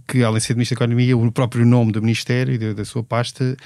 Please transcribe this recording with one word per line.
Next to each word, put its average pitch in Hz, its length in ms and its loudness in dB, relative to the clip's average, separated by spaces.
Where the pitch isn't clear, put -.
que 123 160 0
além 110 140 0
de 110 60 -2
ser - 100 -2
Ministro 120 220 -2
da 127 80 0
Economia, 123 320 2
o 117 140 2
próprio 120 340 0
nome 120 280 4
do 107 100 -4
Ministério 123 520 -2
e 120 40 -2
da, 107 140 -4
da 101 120 -8
sua 113 200 -8
pasta 123 600 -4